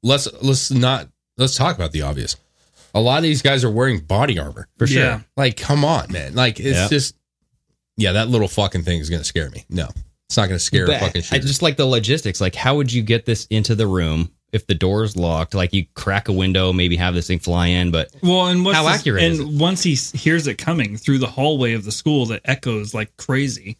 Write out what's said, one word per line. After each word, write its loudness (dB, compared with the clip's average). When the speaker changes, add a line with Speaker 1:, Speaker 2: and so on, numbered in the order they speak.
Speaker 1:
Let's, 0
let's 2
not, 0
let's 0
talk 0
about -4
the -2
obvious. -4
A 4
lot 4
of 0
these 2
guys 4
are 2
wearing 2
body 0
armor. -8
Speaker 2:
For 2
sure. 4
Speaker 3:
Yeah. 0
Speaker 1:
Like, 0
come 2
on, 0
man. -6
Like, 0
it's 2
Speaker 2:
Yep. 2
Speaker 1:
just, 0
yeah, 2
that 2
little 2
fucking 0
thing -2
is -6
gonna -4
scare -4
me. -16
No, -4
it's -4
not 0
gonna -2
scare 0
Speaker 2:
But 2
Speaker 1:
a -2
fucking -2
Speaker 2:
I -6
Speaker 1:
shooter. 0
Speaker 2:
just -2
like 2
the 2
logistics. 0
Like, 0
how 0
would 0
you 0
get 2
this -2
into 2
the 0
room 0
if -2
the 0
door's 0
locked? -2
Like, 0
you 0
crack -2
a 0
window, 2
maybe 2
have 0
this -2
thing 0
fly 0
in, 2
but -2
Speaker 3:
Well, 4
and 2
what's 2
Speaker 2:
how 2
Speaker 3:
this, 2
Speaker 2:
accurate 0
is 2
Speaker 3:
and -6
Speaker 2:
it? -
Speaker 3:
once 2
he 2
s-, -6
hears 0
it -4
coming -4
through 0
the 0
hallway 0
of -6
the -8
school 0
that -6
echoes -4
like -8
crazy -6